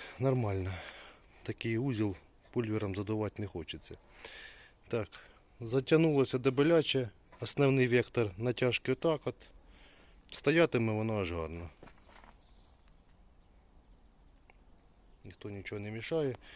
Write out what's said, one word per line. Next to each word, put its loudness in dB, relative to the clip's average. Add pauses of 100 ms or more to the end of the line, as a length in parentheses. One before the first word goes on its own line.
(200)
нормально. 0 (720)
Такий -4
узіл 0 (360)
пульвером -2
задувати -4
не -6
хочеться. -12 (880)
Так, -4 (540)
затягнулося 4
дебеляче. 4 (300)
Основний 4
вектор 2
натяжки 0
отак 0
от. -4 (960)
Стоятиме 4
воно 0
аж 0
гарно. -6 (3500)
Ніхто -14
нічого -10
не -8
мішає. -4 (200)